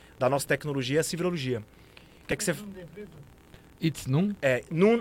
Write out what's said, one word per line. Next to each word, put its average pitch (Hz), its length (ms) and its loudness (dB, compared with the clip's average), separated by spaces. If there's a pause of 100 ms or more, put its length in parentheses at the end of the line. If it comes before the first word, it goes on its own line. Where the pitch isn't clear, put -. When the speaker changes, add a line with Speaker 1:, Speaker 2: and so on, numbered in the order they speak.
(180)
Speaker 1:
da 123 100 2
nossa 135 180 2
tecnologia 139 520 0
é - 20 6
a 156 40 0
civilologia. 156 560 -2 (640)
O - 20 -20
que - 80 -2
é - 20 0
que - 80 -8
você 175 100 0 (1300)
Speaker 2:
It's 160 260 0
Noon? 165 260 2 (100)
Speaker 1:
É, 127 280 2
Noon 208 300 6